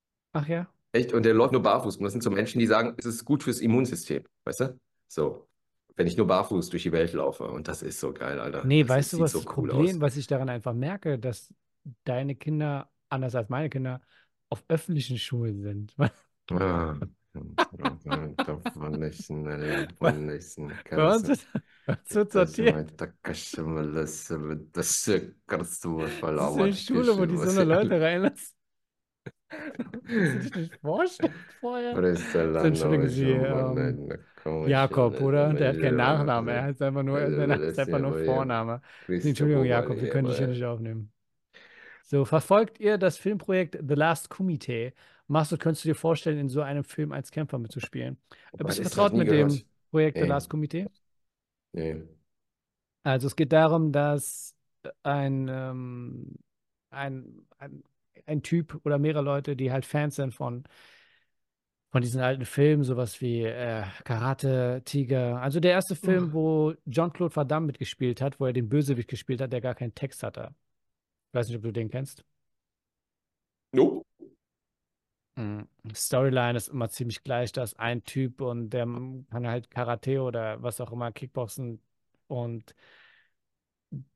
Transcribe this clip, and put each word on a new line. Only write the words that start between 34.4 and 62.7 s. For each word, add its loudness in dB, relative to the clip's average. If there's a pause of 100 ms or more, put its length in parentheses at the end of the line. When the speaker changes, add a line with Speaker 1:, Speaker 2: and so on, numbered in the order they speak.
Speaker 1:
Jakob, 4
Speaker 2:
schon, -
Speaker 1:
oder? 4
Speaker 2:
ne, -
Speaker 1:
Der 2
hat -2
keinen 2
Speaker 2:
ja, -
Speaker 1:
Nachnamen, 2
Speaker 2:
also, -2
Speaker 1:
er -2
heißt -4
einfach 0
nur, 0
Speaker 2:
also, 0
Speaker 1:
er 2
Speaker 2:
das -2
Speaker 1:
ist -
einfach 0
Speaker 2:
hier 2
Speaker 1:
nur 0
Speaker 2:
mal -2
hier, 0
Speaker 1:
Vorname. -2 (180)
Speaker 2:
Christoph 2
Speaker 1:
Entschuldigung, 4
Jakob, 2
Speaker 2:
Oberli, -
Speaker 1:
wir -2
können 2
dich 0
hier 0
Speaker 2:
aber -2
Speaker 1:
nicht -2
aufnehmen. -6 (920)
So, 2
verfolgt 4
ihr 4
das 4
Filmprojekt 0 (100)
The 2
Last 2
Kumite? -4 (340)
Marcel, 2
könntest 0
du 2
dir 2
vorstellen, 0
in -2
so -2
einem -4
Film -6
als -8
Kämpfer -4
mitzuspielen? -8 (400)
Äh, -4
Speaker 2:
Was 0
Speaker 1:
bist -
du -4
Speaker 2:
ist, -4
Speaker 1:
vertraut 6
Speaker 2:
hab -
nie 4
Speaker 1:
mit 4
dem 4
Speaker 2:
gehört. -20 (240)
Speaker 1:
Projekt 2
The 4
Speaker 2:
Nee. 4
Speaker 1:
Last 0
Kumite? -4 (840)
Speaker 2:
Nee. -6 (960)
Speaker 1:
Also 0
es -2
geht 4
darum, 6
dass -2 (480)
ein, 0
ähm, -10 (540)
ein, -10 (120)
ein, -18 (440)
ein -2
Typ -2
oder 2
mehrere 2
Leute, -2
die 0
halt -2
Fans -2
sind -4
von, -6 (1300)
von 2
diesen -2
alten 0
Filmen, 4